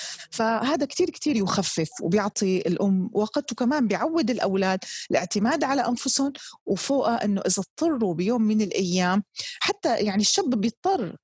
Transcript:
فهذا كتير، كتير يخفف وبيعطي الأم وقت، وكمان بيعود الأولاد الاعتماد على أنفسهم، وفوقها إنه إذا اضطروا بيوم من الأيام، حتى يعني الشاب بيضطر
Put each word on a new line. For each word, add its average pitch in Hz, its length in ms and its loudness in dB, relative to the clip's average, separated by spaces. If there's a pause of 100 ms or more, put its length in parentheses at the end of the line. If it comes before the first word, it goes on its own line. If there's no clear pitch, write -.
(320)
فهذا 233 540 0
كتير، - 240 -2
كتير - 260 -2
يخفف 180 540 0 (120)
وبيعطي 196 560 0
الأم 185 560 2
وقت، 214 380 -2
وكمان 254 360 2
بيعود 233 420 0
الأولاد 190 500 2 (320)
الاعتماد 226 520 2
على 269 240 0
أنفسهم، 269 460 0 (320)
وفوقها 240 600 0
إنه 202 160 0
إذا - 160 2
اضطروا 226 560 0
بيوم 202 280 0
من 214 200 2
الأيام، 185 640 0 (360)
حتى - 380 0
يعني 208 240 0
الشاب 330 280 2
بيضطر 240 760 0